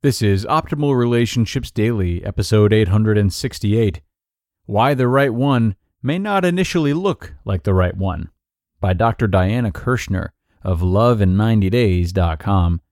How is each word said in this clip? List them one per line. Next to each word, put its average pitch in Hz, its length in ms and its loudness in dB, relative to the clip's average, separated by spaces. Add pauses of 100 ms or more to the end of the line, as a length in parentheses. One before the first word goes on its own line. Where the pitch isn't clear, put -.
This 135 200 0
is 101 260 2
Optimal 147 500 -2
Relationships 120 720 0
Daily, 104 540 -2
episode 104 480 2
eight 107 160 2
hundred 107 280 2
and 98 140 2
sixty-eight, 107 680 -2 (640)
Why 117 280 0
the 127 140 0
Right 135 260 2
One 120 440 0 (240)
May 151 180 -4
Not 196 240 -2
Initially 175 500 0
Look 185 420 -4 (100)
Like 98 180 -4
the 101 100 0
Right 90 220 0
One, 90 340 -6 (520)
by 98 100 0
Doctor 110 360 0
Diana 98 440 0
Kirshner - 600 -4 (300)
of 87 200 -2
love 104 400 2
in 92 160 2
ninety 107 320 2
days 92 420 0
dot 85 280 -2
com. 87 420 0 (100)